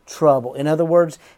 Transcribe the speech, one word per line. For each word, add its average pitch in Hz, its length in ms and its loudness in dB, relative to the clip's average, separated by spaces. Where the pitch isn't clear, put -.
trouble." 131 480 0
In 139 100 -6
other 156 180 0
words, 170 360 0